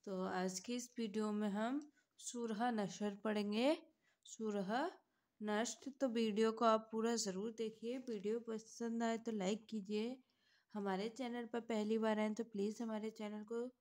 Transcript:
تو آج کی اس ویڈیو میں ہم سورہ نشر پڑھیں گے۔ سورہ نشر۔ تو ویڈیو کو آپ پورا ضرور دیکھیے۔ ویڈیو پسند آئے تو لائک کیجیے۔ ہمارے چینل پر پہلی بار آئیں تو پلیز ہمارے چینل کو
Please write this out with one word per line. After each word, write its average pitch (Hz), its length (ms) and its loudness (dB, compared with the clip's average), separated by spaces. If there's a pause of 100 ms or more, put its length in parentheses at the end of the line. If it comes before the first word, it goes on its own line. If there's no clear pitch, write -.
تو 185 200 -2
آج 185 380 0
کی 240 140 -4
اس 247 220 -6
ویڈیو 214 340 0
میں 208 180 2
ہم 226 300 0 (380)
سورہ 233 540 -2
نشر 208 500 0
پڑھیں 208 300 0
گے۔ 254 240 4 (480)
سورہ 214 640 0 (540)
نشر۔ 214 480 0 (100)
تو 269 100 4
ویڈیو 220 420 4
کو 226 140 2
آپ 220 260 6
پورا 226 240 2
ضرور 202 360 -2
دیکھیے۔ 226 560 -4
ویڈیو 214 320 -2
پسند 226 600 -4
آئے 226 160 2
تو 226 140 -4
لائک 208 380 0
کیجیے۔ 214 460 -2 (600)
ہمارے 202 340 0
چینل 240 420 -4
پر 240 80 0
پہلی 220 380 2
بار 220 200 4
آئیں 214 180 2
تو 226 80 -4
پلیز 214 380 -2
ہمارے 220 280 -2
چینل 214 340 -8
کو 233 240 -4 (140)